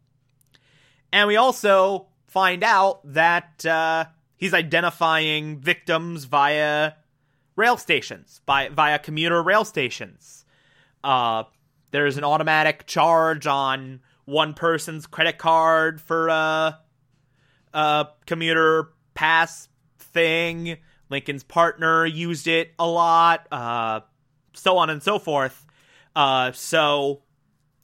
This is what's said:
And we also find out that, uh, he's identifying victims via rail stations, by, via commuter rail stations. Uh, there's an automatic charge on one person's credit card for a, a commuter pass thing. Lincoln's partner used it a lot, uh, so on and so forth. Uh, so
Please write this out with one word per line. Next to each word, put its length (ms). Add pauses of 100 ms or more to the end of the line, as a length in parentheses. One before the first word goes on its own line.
(1120)
And 160
we 100
also 720 (200)
find 360
out 380 (120)
that, 520
uh, 400 (300)
he's 180
identifying 1040
victims 680
via 680 (640)
rail 220
stations, 680
by, 240
via 300
commuter 420
rail 220
stations. 800 (580)
Uh, 400 (480)
there's 260
an 60
automatic 640
charge 600
on 540 (240)
one 280
person's 520
credit 320
card 640
for 280
a, 500 (960)
a 340 (180)
commuter 640 (240)
pass 560 (300)
thing. 800 (320)
Lincoln's 340
partner 640
used 420
it 320
a 80
lot, 640
uh, 480 (540)
so 240
on 120
and 140
so 160
forth. 480 (480)
Uh, 380
so 680 (640)